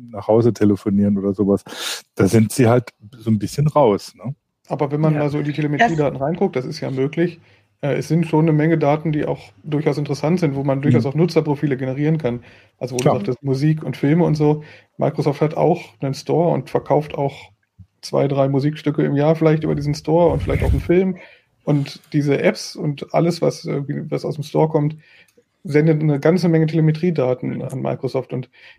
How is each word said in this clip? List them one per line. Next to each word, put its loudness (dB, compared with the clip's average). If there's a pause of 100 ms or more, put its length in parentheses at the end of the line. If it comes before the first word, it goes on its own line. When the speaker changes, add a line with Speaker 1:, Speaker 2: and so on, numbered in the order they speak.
Speaker 1:
nach -12
Hause 4
telefonieren 2
oder 0
sowas, 2 (520)
da 4
sind 4
sie 4
halt 2 (240)
so -6
ein 4
bisschen -2
raus, 2
ne? -10 (360)
Speaker 2:
Aber -4
wenn -2
man 2
Speaker 3:
Ja. -2
Speaker 2:
mal 0
so -4
in -2
die -4
Telemetriedaten 0
Speaker 4:
Das -10
Speaker 2:
reinguckt, -2
das -4
ist -10
ja -8
möglich, -2 (400)
äh, -2
es -6
sind 0
schon 2
eine 2
Menge 2
Daten, 0
die -2
auch -8 (120)
durchaus -2
interessant -2
sind, 0
wo -4
man -2
durchaus 4
Speaker 1:
Mhm. -4
Speaker 2:
auch -4
Nutzerprofile 0
generieren -2
kann. -4 (340)
Also -8
wo -2
Speaker 1:
Klar. 4
Speaker 2:
du -2
sagtest, -6
Musik 0
und -6
Filme 2
und 2
so. 2 (340)
Microsoft -2
hat 0
auch 2 (160)
einen -4
Store 0
und -4
verkauft -2
auch -6 (560)
zwei, 0
drei 0
Musikstücke -2
im 0
Jahr 2
vielleicht 2
über -2
diesen -2
Store 2
und -2
vielleicht -2
auch 2
einen 2
Film. 2 (460)
Und -2 (120)
diese 0
Apps -2
und -8
alles, 0
was, -2
äh, -4 (260)
was -4
aus -6
dem -8
Store 0
kommt, -2 (640)
sendet 2
eine 0
ganze 2
Menge 4
Telemetriedaten 0
an -8
Microsoft. -4
Und -8 (300)